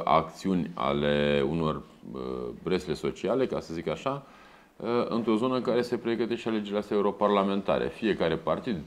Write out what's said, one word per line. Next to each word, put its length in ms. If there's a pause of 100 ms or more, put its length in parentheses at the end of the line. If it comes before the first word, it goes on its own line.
acțiuni 680
ale 760
unor, 320 (300)
uh, 100 (420)
bresle 300
sociale, 540
ca 120
să 140
zic 140
așa, 380 (500)
uh, 120 (220)
într-o 260
zonă 200
în 60
care 200
se 160
pregătește 440
și 60
alegerile 300
astea 180
europarlamentare. 920
Fiecare 480
partid, 520